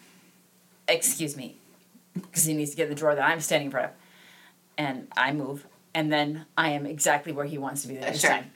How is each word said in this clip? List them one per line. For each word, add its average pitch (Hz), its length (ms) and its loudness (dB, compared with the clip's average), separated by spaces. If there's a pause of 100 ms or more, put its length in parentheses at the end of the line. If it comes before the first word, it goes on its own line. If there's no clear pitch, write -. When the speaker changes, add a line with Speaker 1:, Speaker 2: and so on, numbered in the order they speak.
(880)
Speaker 1:
"Excuse 160 480 0
me," 127 200 -12 (760)
'cause - 120 2
he 156 100 0
needs 151 160 -2
to - 60 -12
get 160 80 2
in 151 60 -4
the 147 40 -4
drawer 151 200 4
that 139 100 0
I'm 160 160 4
standing 147 260 2
in 139 40 -6
front 135 160 -2
of. - 60 -8 (840)
And 135 400 -4
I 131 160 4
move, 147 340 -4 (280)
and 156 180 2
then 151 340 0 (120)
I 160 120 4
am 143 160 -2
exactly 151 460 2
where 143 140 -2
he 151 120 -6
wants 135 240 -6
to 127 60 -8
be 135 60 -10
the 131 80 -10
next 143 180 -2
Speaker 2:
Sure. 156 100 4
Speaker 1:
time. - 260 0